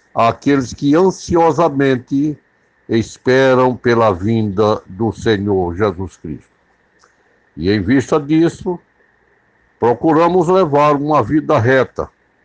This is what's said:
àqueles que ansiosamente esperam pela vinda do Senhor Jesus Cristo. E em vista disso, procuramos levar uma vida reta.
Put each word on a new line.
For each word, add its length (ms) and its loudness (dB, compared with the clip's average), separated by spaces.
àqueles 580 0
que 240 0
ansiosamente 1400 0
esperam 880 0
pela 360 2
vinda 760 0
do 260 -6
Senhor 640 -2
Jesus 400 -4
Cristo. 340 -14
E 140 -2
em 100 0
vista 380 0
disso, 600 -2
procuramos 680 2
levar 480 2
uma 260 0
vida 360 0
reta. 520 0